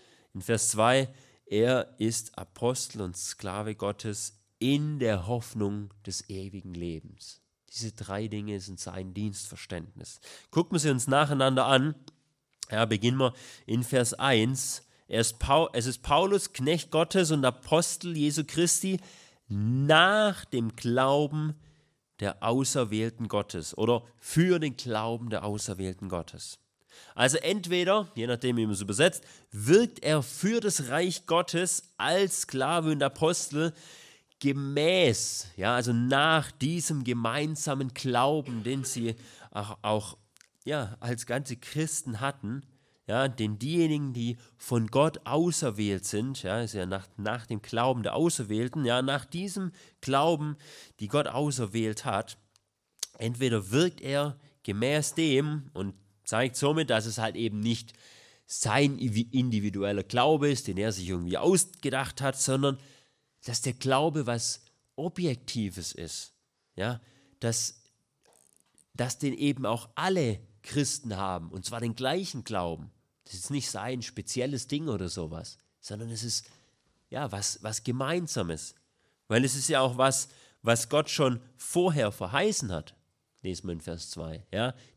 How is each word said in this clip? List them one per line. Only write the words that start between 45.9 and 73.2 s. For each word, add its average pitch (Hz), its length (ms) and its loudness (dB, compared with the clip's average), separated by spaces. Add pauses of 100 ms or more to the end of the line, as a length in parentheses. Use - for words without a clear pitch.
sind, 131 400 -4
ja, 101 180 0
ist 107 120 -4
ja 95 120 -2
nach, 98 300 -6
nach 110 300 -4
dem 107 160 -6
Glauben 120 420 0
der - 120 -2
Auserwählten, 127 680 0
ja, 123 180 4
nach 135 220 0
diesem 185 480 -6 (300)
Glauben, 147 560 2 (420)
die 107 80 -6
Gott 147 200 2
auserwählt 113 760 -2
hat, 107 340 -2 (800)
entweder 117 540 0
wirkt 160 300 2
er 143 360 -2 (260)
gemäß 131 500 0
dem 151 600 2
und 98 220 -6 (300)
zeigt 120 320 0
somit, 151 320 2
dass 110 160 4
es 110 120 -6
halt 110 200 -2
eben 107 240 -2
nicht 117 320 -2 (520)
sein 139 540 2
ivi-, 113 320 0
individueller 101 720 0
Glaube 143 460 4
ist, 135 180 -2
den 92 100 -4
er 107 140 0
sich 92 160 -6
irgendwie 87 300 -2
ausgedacht - 800 0
hat, 135 180 -2
sondern 135 400 2 (680)
dass 117 160 -4
der 127 120 -2
Glaube 139 520 2
was 117 380 -4 (320)
Objektives 117 960 -4
ist, - 400 -10 (460)
ja, 117 240 -4 (400)
dass, - 400 -2 (1120)
dass 123 260 -4
den 139 140 0
eben 139 320 0
auch 113 300 -2
alle 151 440 0 (220)
Christen 120 560 -4
haben, 90 320 -4
und 92 160 -12
zwar 117 160 -8
den 117 140 -4
gleichen 147 500 -4
Glauben. 85 440 -4 (360)